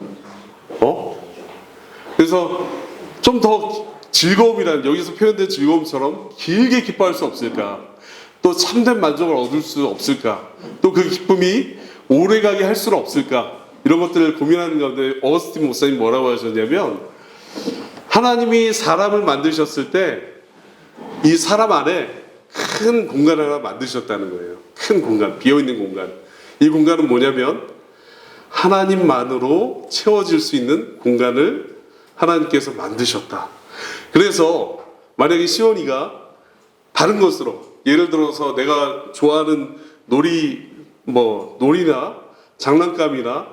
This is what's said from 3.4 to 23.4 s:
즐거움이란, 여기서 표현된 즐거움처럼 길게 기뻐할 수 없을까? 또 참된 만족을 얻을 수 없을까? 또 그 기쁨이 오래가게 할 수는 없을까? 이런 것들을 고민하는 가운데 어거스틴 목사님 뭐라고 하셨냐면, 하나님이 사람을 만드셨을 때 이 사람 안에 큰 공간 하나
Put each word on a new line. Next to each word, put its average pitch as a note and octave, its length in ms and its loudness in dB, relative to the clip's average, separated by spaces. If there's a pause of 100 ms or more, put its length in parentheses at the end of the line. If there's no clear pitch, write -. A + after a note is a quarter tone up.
즐거움이란, F#3+ 760 2
여기서 D#3+ 280 -2
표현된 G#3 360 0
즐거움처럼 D3+ 880 -2
길게 A#3+ 460 2
기뻐할 F#3+ 300 0
수 - 120 -4
없을까? G#2+ 560 -6 (600)
또 F3+ 120 4
참된 A3 460 2
만족을 D#3 360 0
얻을 B2+ 260 -2
수 C#3+ 260 -4
없을까? G#2+ 640 -4 (320)
또 F#3 100 6
그 F3 180 2
기쁨이 F#3+ 680 0 (340)
오래가게 G3 540 4
할 G3+ 120 2
수는 F#3+ 220 0
없을까? C3 640 -4 (260)
이런 D#3 140 4
것들을 E3+ 360 2
고민하는 D#3+ 440 0
가운데 C3+ 420 -2
어거스틴 D#3 440 0
목사님 C3+ 320 0
뭐라고 A#2+ 320 2
하셨냐면, A2+ 720 -2 (1040)
하나님이 A#3 680 2
사람을 G3+ 500 0
만드셨을 D3+ 680 -2
때 E3 420 -2 (920)
이 D#3+ 120 4
사람 G3+ 340 2
안에 D3+ 380 0 (420)
큰 A3+ 560 -2
공간 D3+ 320 2
하나 D3 200 -2